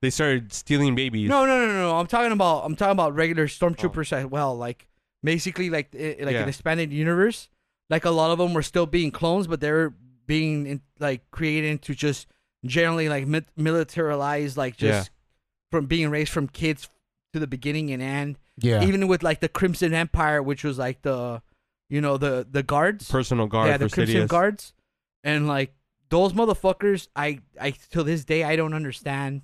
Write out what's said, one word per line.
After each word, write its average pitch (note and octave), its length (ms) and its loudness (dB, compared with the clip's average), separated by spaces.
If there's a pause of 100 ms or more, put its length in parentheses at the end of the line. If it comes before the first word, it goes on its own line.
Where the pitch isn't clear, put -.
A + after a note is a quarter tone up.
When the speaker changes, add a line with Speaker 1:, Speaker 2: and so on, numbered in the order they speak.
Speaker 1:
They C3 100 2
started C3 420 0
stealing C#3+ 420 2
babies. A#2 320 0
Speaker 2:
No, C4+ 180 4
no, C4 140 4
no, A#3 140 2
no, G3 60 0 (100)
no. E3 100 2
I'm F3 80 -2
talking A#3 240 2
about, F3+ 320 2
I'm D#3 140 -4
talking G3 140 2
about E3 240 2
regular D#3+ 280 2
Speaker 1:
Oh. D3 40 0
Speaker 2:
stormtroopers E3 680 -2
as C3+ 140 -4
well. C#3 280 -2
Like, A#2+ 320 -10 (360)
basically, E3+ 460 -2
like, D3+ 240 -2
i-, D3 300 -8
like, C3+ 120 -2
Speaker 1:
Yeah. A2 80 0
Speaker 2:
an G#2 60 -2
expanded D#3+ 440 -4
universe. F3 560 0 (400)
Like, D#3+ 160 0
a E3+ 60 2
lot D#3+ 200 4
of E3+ 60 2
them F3 160 2
were D#3+ 100 0
still F3 220 0
being D#3+ 260 0
clones, E3+ 360 0
but D#3+ 120 -4
they D3 120 0
were D#3+ 220 0 (340)
being D3+ 400 0
in, C#3 140 -8 (180)
like, C#3 320 -4
created D#3 380 -2
into D3+ 260 -6
just D3 320 -2 (380)
generally, E3 440 2
like, C#3 180 -2
mit-, D#3 280 -2
militarized, D3 1000 -2
like, C3 240 -4
Speaker 1:
Yeah. A2 100 2
Speaker 2:
just G2+ 200 0 (600)
from D#3 140 0
being D#3 240 0
raised D3+ 220 -2
from C#3+ 160 -2
kids D#3+ 420 -4 (440)
to D#3+ 60 -4
the D3+ 80 -2
beginning C#3+ 440 -4
and B2+ 100 -6
end. C#3 360 -4 (200)
Speaker 3:
Yeah. A2+ 260 4
Speaker 2:
Even G3 240 4
with, F3+ 160 2
like, D#3 180 0
the E3 80 0
Crimson F3 440 0
Empire, D#3 480 2
which C#3 220 -4
was, C#3+ 160 -2
like, C3 240 -4
the, B2 380 -2 (480)
you C#3+ 120 0
know, C#3+ 160 0
the, C3 320 0
the C#3 140 0
guards. D#3+ 460 0
Speaker 1:
Personal B2 380 2
guard A2 200 2
Speaker 2:
Yeah, C#3+ 100 2
the A#2 120 0
Speaker 1:
for - 60 -6
Speaker 2:
Crimson F3+ 260 2
Speaker 1:
Sidious. E3+ 80 2
Speaker 2:
Guards. F#3+ 440 0 (500)
And, D3 240 0
like, C3+ 260 -2 (360)
those F3 240 4
motherfuckers, G3+ 840 0
I, D3 240 -2 (220)
I, C#3+ 100 -2
till - 320 -4
this D#3 220 -2
day, D#3+ 180 2
I D#3 120 0
don't D#3+ 180 0
understand C#3 680 -6